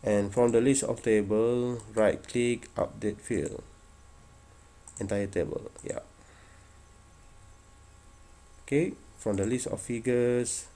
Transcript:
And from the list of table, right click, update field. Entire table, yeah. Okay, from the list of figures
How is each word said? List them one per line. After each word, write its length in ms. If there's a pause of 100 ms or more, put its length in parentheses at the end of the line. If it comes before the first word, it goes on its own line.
And 300
from 200
the 80
list 240
of 180
table, 760 (140)
right 280
click, 520
update 460
field. 420 (1400)
Entire 260
table, 440 (120)
yeah. 180 (2750)
Okay, 280 (260)
from 180
the 80
list 220
of 140
figures 960